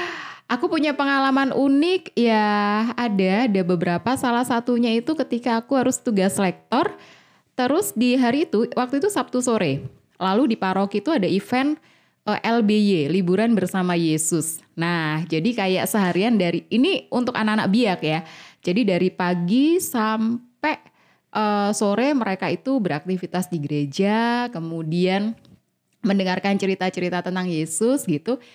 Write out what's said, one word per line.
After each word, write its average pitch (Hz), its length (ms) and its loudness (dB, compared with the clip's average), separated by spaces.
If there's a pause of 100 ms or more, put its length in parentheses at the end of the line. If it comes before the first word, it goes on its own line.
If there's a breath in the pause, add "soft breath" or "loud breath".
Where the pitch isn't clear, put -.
(480 loud breath)
Aku 247 240 -2
punya 302 240 0
pengalaman 269 560 2
unik, 285 640 2
ya 214 800 2
ada, 208 560 0
ada 190 160 2
beberapa. 175 480 0
Salah 247 320 0
satunya 240 480 0
itu 233 160 -2
ketika 240 480 -2
aku 254 160 -2
harus 254 240 0
tugas 196 400 0
lektor, 220 560 -2 (640 loud breath)
terus 285 320 0
di 247 240 2
hari 262 320 2
itu, 226 240 0
waktu 254 320 -2
itu 403 80 0
Sabtu 254 320 -2
sore, 190 400 0 (320)
lalu 202 400 0
di - 20 -6
paroki 196 460 -2
itu 302 80 -2
ada 208 160 2
event, 254 480 0 (480 soft breath)
eh, 214 220 -2
L 233 180 2
B 208 80 4
Y, 208 200 4 (200)
liburan 190 460 2
bersama 180 400 0
Yesus. 160 640 -2 (160)
Nah, 165 520 -2
jadi 160 240 0
kayak 190 360 0
seharian 202 480 2
dari, 170 360 0
ini 285 360 2
untuk 247 240 -2
anak-anak 214 360 0
biak 196 320 2
ya. 156 240 -2 (360 loud breath)
Jadi 185 240 0
dari 185 240 2
pagi 185 720 2
sampai, 226 920 -2 (600 soft breath)
eh, 208 400 0
sore 214 400 0
mereka 202 360 -2
itu 262 280 -2
beraktivitas 180 720 -4
di 175 120 -4
gereja, 208 920 -2
kemudian 175 800 -2 (680)
mendengarkan 196 560 0
cerita-cerita 185 640 -2
tentang 180 280 -4
Yesus 196 560 0
gitu. 185 320 -2 (180 loud breath)